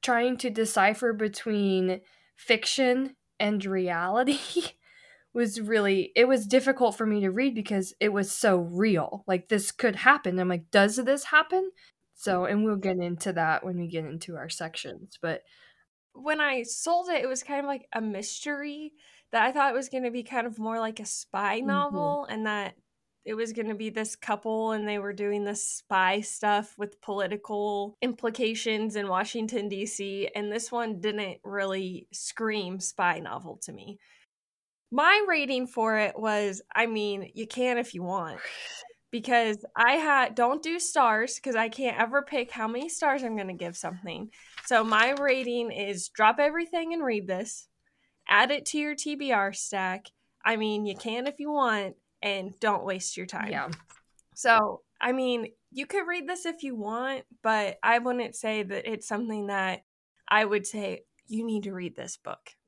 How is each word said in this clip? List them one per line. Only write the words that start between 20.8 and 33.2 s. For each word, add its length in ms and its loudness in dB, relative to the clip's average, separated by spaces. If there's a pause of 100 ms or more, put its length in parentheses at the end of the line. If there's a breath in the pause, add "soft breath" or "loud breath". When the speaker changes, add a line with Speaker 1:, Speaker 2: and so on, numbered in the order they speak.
Speaker 2:
a 60 -10
spy 540 -2
Speaker 1:
Mm-hmm. 80 -2
Speaker 2:
novel, 580 0
and 220 -4
that 280 -4 (480)
it 120 -6
was 180 -4
gonna 220 -4
be 160 -4
this 240 -4
couple 560 -2
and 160 -2
they 100 -2
were 160 -4
doing 320 -2
this 200 -4
spy 560 2
stuff 560 0
with 240 -8
political 1000 -4
implications 920 -2
in 120 -4
Washington, 640 -2
D 160 -4
C, 500 -6
and 160 -4
this 200 -4
one 280 -2
didn't 440 -4
really 680 -4
scream 680 -4
spy 400 0
novel 440 -10